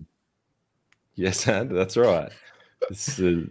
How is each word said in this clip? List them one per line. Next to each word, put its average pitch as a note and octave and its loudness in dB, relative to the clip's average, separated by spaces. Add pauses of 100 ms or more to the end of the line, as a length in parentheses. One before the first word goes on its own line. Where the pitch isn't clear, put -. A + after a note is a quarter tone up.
(1160)
Yes, F#2+ 0
and? A2+ 0
That's F#2 0
right. F#2+ 2 (600)
It's, - -8
uh, F2 2